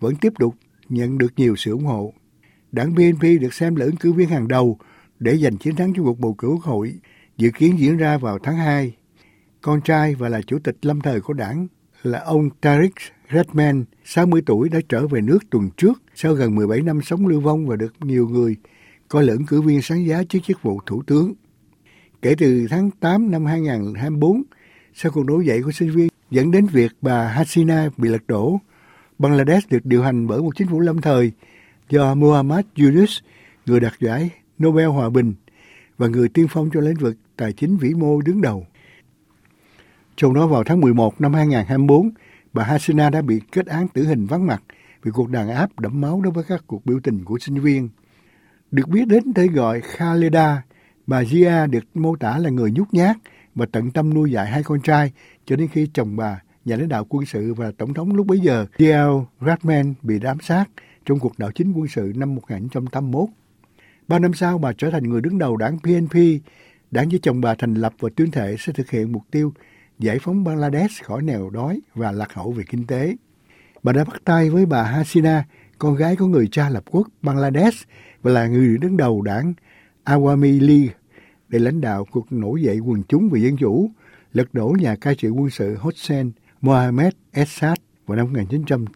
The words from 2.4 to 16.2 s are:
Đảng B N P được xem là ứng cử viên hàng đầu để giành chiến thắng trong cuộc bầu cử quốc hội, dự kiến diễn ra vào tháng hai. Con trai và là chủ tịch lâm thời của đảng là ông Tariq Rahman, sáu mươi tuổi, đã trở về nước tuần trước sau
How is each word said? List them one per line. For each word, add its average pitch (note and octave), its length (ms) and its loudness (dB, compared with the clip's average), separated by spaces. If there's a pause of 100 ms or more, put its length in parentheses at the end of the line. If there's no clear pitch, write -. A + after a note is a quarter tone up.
Đảng C3+ 220 -4
B E3+ 40 0
N F3 180 4
P E3 240 4
được B2+ 140 -4
xem E3+ 220 -2
là C3 80 -2
ứng D#3 120 -2
cử E3+ 160 0
viên E3+ 160 2
hàng C3+ 200 -2
đầu B2+ 300 2 (400)
để A#2 180 0
giành C3+ 200 0
chiến D3+ 200 -4
thắng F#3 180 0
trong F3+ 100 -2
cuộc A#2+ 140 0
bầu A2+ 160 -2
cử A2+ 140 -6
quốc E3+ 140 -2
hội, A#2 320 -4 (420)
dự A#2 140 4
kiến E3 280 2
diễn D3+ 180 2
ra D3+ 220 2
vào A2 200 -4
tháng D3 180 -4
hai. C#3+ 380 -2 (640)
Con D3 200 0
trai D3+ 340 2
và B2 140 -4
là A2+ 140 -4
chủ C#3 160 -4
tịch C3 240 -6
lâm D3 180 -2
thời C#3+ 200 -2
của D3+ 120 -8
đảng C#3 340 -6 (360)
là A#2+ 160 -4
ông D3+ 320 0 (120)
Tariq D3+ 280 4 (440)
Rahman, D3+ 500 0 (200)
sáu F3 220 0
mươi E3 200 2
tuổi, A2+ 220 2
đã E3 200 -2
trở B2+ 180 -2
về C#3 140 -2
nước B2+ 180 2 (120)
tuần G2+ 260 -2
trước G#3+ 260 2 (120)
sau D#3+ 200 0